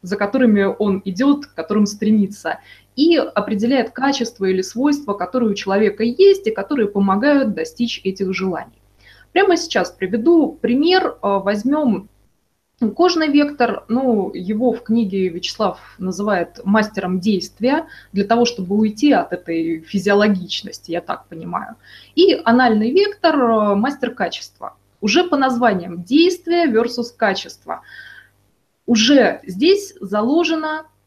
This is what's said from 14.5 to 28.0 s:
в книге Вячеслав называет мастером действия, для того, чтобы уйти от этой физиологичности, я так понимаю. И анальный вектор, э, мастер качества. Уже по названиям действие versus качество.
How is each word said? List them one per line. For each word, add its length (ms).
в 100
книге 460
Вячеслав 500
называет 680
мастером 560
действия, 680
для 100
того, 220
чтобы 320
уйти 340
от 220
этой 480
физиологичности, 1120
я 100
так 260
понимаю. 480
И 300
анальный 460
вектор, 440
э, 400
мастер 360
качества. 680
Уже 240
по 100
названиям 680
действие 640
versus 460
качество. 680